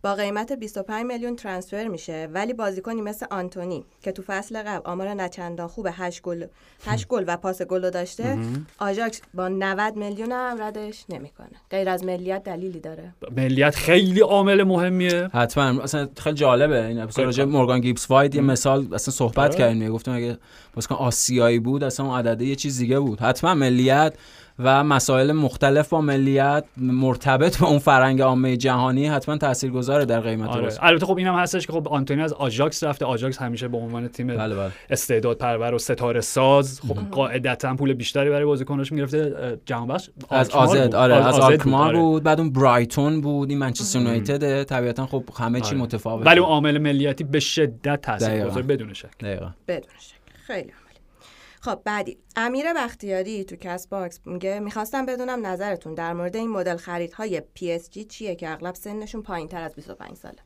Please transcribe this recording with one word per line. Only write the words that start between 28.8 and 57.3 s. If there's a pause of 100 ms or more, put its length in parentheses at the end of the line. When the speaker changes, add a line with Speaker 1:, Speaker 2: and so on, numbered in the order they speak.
Speaker 3:
حتماً
تاثیرگذاره
در
قیمت
Speaker 2:
آره.
Speaker 3:
بازیکن.
Speaker 2:
البته
خب
اینم
هستش
که
خب
آنتونی
از
آژاکس
رفته،
آژاکس
همیشه
به
عنوان
تیم
Speaker 3:
بله،
بله. (180)
Speaker 2:
استعداد
پرور
و
ستاره
ساز
خب
Speaker 3:
مهم.
Speaker 2:
قاعدتاً
پول
بیشتری
برای
بازیکناش
می‌گرفته.
اه، (140)
جهانبخش (200)
Speaker 3:
از
Speaker 2:
آلکمار
Speaker 3:
آزد،
Speaker 2:
بود.
Speaker 3:
آره،
Speaker 2:
آز-،
Speaker 3:
از
Speaker 2:
آزد
بود،
Speaker 3:
آلکمار
Speaker 2:
آره.
Speaker 3:
بود.
بعد
اون
برایتون
بود،
این
منچستر
Speaker 2:
مهم.
Speaker 3:
یونایتده.
طبیعتاً
خب (140)
همه
چی
Speaker 2:
آره.
Speaker 3:
متفاوته.
Speaker 2:
ولی
اون
عامل
ملیتی
به
شدت
تاثیرگذار
Speaker 3:
دقیقاً.
Speaker 2:
بدون
شک.
Speaker 3:
دقیقاً. (180)
Speaker 1:
بدون (100)
شک. (320)
خیلی
عالی. (880)
خب
بعدی، (180)
امیر (100)
بختیاری
تو
کست
باکس
میگه
می‌خواستم
بدونم
نظرتون
در
مورد
این
مدل
خریدهای (120)